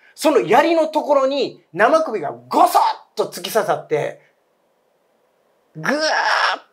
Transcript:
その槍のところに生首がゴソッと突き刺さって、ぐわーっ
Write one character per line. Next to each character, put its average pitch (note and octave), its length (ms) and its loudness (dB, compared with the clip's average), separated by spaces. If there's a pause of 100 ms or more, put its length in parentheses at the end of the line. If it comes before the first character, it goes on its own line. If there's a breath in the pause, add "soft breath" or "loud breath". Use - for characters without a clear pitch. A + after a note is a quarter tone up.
(140)
そ D#4 160 0
の B3 100 4
槍 C4+ 340 2
の D#4 140 0
と D4+ 140 -4
こ C4+ 120 0
ろ C4+ 120 2
に C4+ 460 -4
生 C4 300 2
首 A3 180 -6
が C#3 120 -8
ゴ D4+ 360 2
ソ - 100 2
ッ - 40 4 (340)
と G3 80 -2
突 - 180 -10
き F3 100 -8
刺 G#3 120 0
さ E3+ 120 -2
っ - 100 -10
て、 C#3 340 -4 (1500 soft breath)
ぐ D#3+ 160 -4
わ C#4+ 80 0
ー - 600 -2
っ - 40 -20 (100)